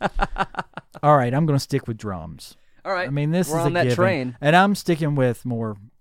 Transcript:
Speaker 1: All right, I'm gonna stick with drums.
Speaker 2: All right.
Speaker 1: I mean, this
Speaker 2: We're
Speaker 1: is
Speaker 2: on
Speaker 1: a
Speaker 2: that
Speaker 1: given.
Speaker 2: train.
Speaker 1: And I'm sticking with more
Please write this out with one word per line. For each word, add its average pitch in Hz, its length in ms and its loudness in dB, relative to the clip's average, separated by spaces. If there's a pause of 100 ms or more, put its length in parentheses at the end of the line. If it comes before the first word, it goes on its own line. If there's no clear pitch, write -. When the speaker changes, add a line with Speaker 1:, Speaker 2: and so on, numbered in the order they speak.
(1040)
Speaker 1:
All 151 140 6
right, 123 160 2
I'm 147 140 2
gonna 143 120 2
stick - 300 -4
with 113 80 -6
drums. 85 600 -12 (280)
Speaker 2:
All - 80 -6
right. 180 140 -4
Speaker 1:
I 131 40 -6
mean, 147 200 -2
this 170 200 0
Speaker 2:
We're 160 100 0
Speaker 1:
is 170 60 2
Speaker 2:
on 147 60 0
Speaker 1:
a - 20 -2
Speaker 2:
that 175 100 2
Speaker 1:
given. 123 120 2
Speaker 2:
train. 147 440 0
Speaker 1:
And 147 160 4
I'm 202 180 4
sticking 156 400 -2
with 127 300 0
more 113 320 -6 (240)